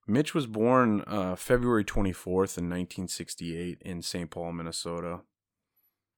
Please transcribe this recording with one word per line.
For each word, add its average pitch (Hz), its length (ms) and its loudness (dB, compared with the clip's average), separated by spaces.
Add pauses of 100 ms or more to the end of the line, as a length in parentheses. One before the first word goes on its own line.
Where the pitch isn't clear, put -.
Mitch 127 280 2
was 151 120 0
born, 113 600 4
uh, 92 300 -2
February 120 480 4
twenty-fourth 95 720 2
in 87 120 -2
nineteen 90 400 -4
sixty-eight 85 760 -6
in 87 200 -8
Saint 85 280 -4
Paul, 85 220 -6
Minnesota. 85 680 -6 (960)